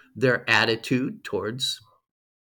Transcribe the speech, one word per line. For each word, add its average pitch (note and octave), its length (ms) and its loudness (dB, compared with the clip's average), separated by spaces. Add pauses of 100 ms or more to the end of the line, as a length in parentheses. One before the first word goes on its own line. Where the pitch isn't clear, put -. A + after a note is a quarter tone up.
(160)
their A#2 340 2
attitude A2+ 760 0
towards A2 560 -6 (720)